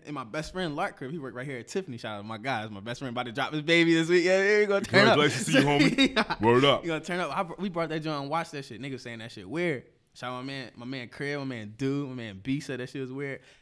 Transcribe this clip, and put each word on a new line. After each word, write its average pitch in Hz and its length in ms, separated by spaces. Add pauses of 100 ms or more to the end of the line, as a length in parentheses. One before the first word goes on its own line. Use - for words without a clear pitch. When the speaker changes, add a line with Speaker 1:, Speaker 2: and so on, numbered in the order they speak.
Speaker 1:
in 147 80
my 135 100
best 151 300
friend 175 220
Lark 180 220
crib. 131 140
He 175 60
worked 131 180
right 123 100
here 139 120
at 113 100
Tiffany. 190 300
Shout 110 220
out - 20
to - 60
my 113 100
guys. 110 320
My 101 120
best 120 180
friend 131 160
about 123 100
to 123 60
drop 117 200
his 151 120
baby 165 320
this 165 120
week. 175 180
Yeah, 190 180
here 208 160
we 208 80
go. 196 120
Turn 196 280
up. 208 100
Speaker 2:
Congratulations 147 300
to - 60
you, 262 60
Speaker 1:
<laughs> 277 560
Speaker 2:
homie. 208 260
Word 120 240
up. 135 180
Speaker 1:
You 170 60
gonna 156 140
turn 175 160
up. 147 160
I 190 60
br-, 170 160
we 196 120
brought 165 200
that 156 140
joint 151 180
and 139 80
watched 160 220
that 143 140
shit. 107 140
Niggas 131 200
saying 117 200
that 113 120
shit 92 180
weird. 151 360 (280)
Shout 127 180
out 127 60
my 123 60
man, 135 320
my 120 100
man 127 220
Craig, 143 320
my 135 60
man 110 320
Dude, 139 320
my 127 60
man 110 280
B 135 160
said 147 200
that 127 100
shit 139 120
was 127 100
weird. 139 280 (220)